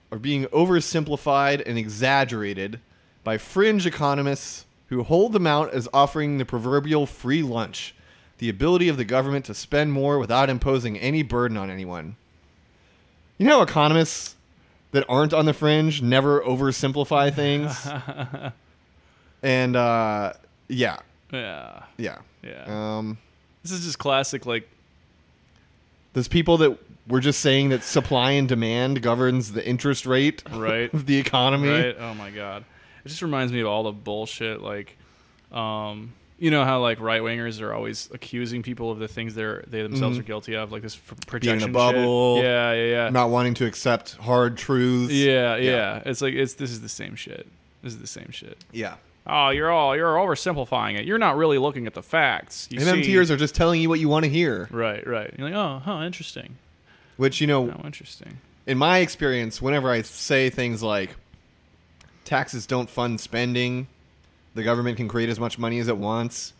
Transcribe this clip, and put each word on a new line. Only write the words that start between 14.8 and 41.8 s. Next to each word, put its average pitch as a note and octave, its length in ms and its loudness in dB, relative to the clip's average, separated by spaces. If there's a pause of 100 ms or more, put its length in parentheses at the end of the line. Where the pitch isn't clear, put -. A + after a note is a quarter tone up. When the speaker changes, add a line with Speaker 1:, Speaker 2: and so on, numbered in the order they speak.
Speaker 1:
that C#3 140 2
aren't D3+ 280 4
on D#3 100 4
the D3+ 80 4
fringe D3+ 480 2
never C3+ 400 4
oversimplify C#3 920 0
things? D3 520 -2
Speaker 2:
<laughs> C#3 640 -10 (880)
Speaker 1:
And, B2+ 340 2
uh, A2 560 2 (360)
yeah. A#2+ 320 0 (300)
Speaker 2:
Yeah. D#2 520 -10 (160)
Speaker 1:
Yeah. G#2 200 -8 (240)
Speaker 2:
Yeah. C2 220 -16 (340)
Speaker 1:
Um, A2 200 -8 (440)
Speaker 2:
This F3 100 -12
is F3 120 -8
just D#3 140 -8
classic, C3+ 480 -2
like, A#2 220 -4 (1500)
Speaker 1:
those B2 140 0
people E3+ 300 6
that D3 200 6 (280)
were B2+ 140 2
just C#3 200 2
saying C#3 280 4
that B2+ 140 2
supply B2+ 480 2
and C#3 180 2
demand A#2+ 540 0
governs A#2+ 500 2
the G#2+ 160 -6
interest B2+ 380 0
rate C3+ 440 2
Speaker 2:
Right. A2+ 440 -2
Speaker 1:
<laughs> - 0 -
of D3 100 -4
the C#3 140 4
economy. C#3 500 2
Speaker 2:
Right. B2 300 0
Oh A2+ 160 -10
my G2+ 160 -12
God. G2+ 340 -12 (400)
It - 40 -16
just D#3 120 -12
reminds C3+ 320 -2
me B2 80 -2
of A2+ 60 0
all G#2 160 0
the A2 100 -4
bullshit, G#2+ 720 -8
like, G2+ 340 -10 (560)
um, G#2+ 640 -8 (240)
you E3 120 0
know D3 140 4
how, C3 160 2
like, A#2 180 2
right-wingers A2+ 640 -2
are G#2+ 140 -6
always A2 400 -8
accusing A#2+ 480 -8
people A#2 280 -6
of G#2+ 80 -6
the A2 100 -6
things A2+ 260 -8
they're, G#2+ 320 -6
they A2 160 -6
themselves A#2+ 340 -2
Speaker 1:
Mm-hmm. A#2+ 80 -8
Speaker 2:
are - 20 -18
guilty G#2+ 300 -8
of, G#2+ 160 -8
like G#2+ 80 -10
this G#2+ 160 -12
f-, - 140 -20
Speaker 1:
Being A2 60 -18
in - 20 -20
a - 80 -16 (400)
Speaker 2:
projection B2 60 -4
Speaker 1:
bubble, B2 640 4